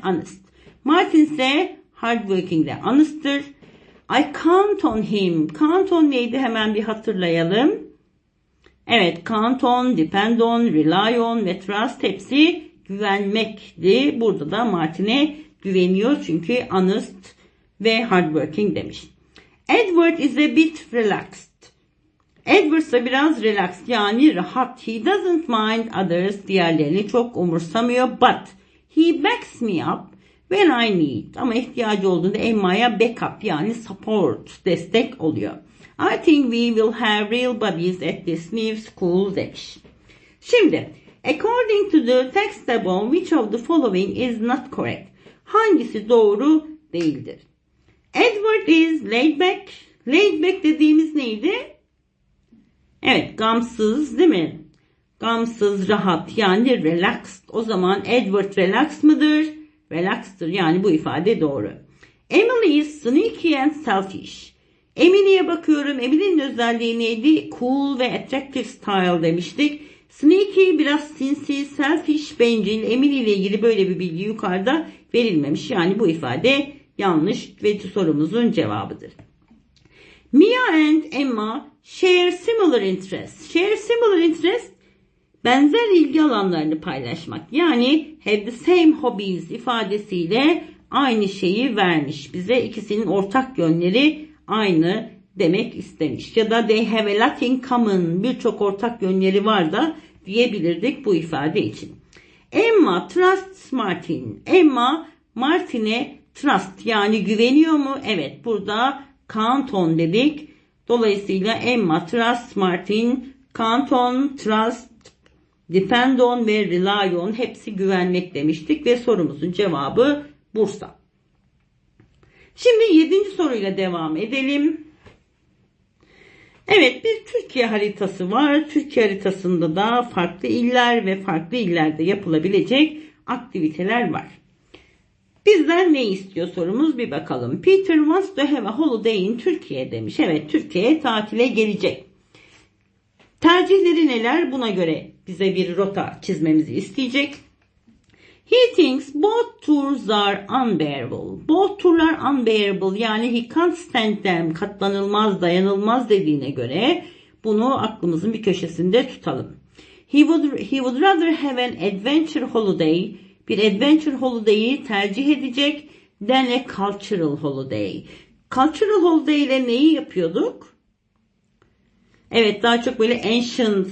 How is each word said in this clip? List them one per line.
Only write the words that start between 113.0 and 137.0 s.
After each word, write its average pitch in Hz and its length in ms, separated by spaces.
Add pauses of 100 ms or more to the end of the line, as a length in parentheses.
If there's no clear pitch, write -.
count 233 340
on, 254 460
trust, 220 540 (800)
depend 240 500
on 247 280
ve 214 180
rely 185 520
on 208 200
hepsi 226 380
güvenmek 180 580
demiştik 151 520
ve 240 120
sorumuzun 170 540
cevabı 196 720 (300)
Bursa. - 400 (1600)
Şimdi 453 420
yedinci 381 320
soruyla 220 480
devam 170 400
edelim. 277 680 (1800)
Evet, 294 360
bir 440 300
Türkiye 269 320
haritası 202 640
var. 294 380
Türkiye 254 360
haritasında 185 680
da 233 280
farklı 180 440
iller 240 580
ve 190 160
farklı 165 360
illerde 165 460
yapılabilecek 196 920 (300)
aktiviteler 196 800
var. - 180 (1200)
Bizden 339 480
ne 262 120
istiyor 190 420
sorumuz, 196 500
bir 233 140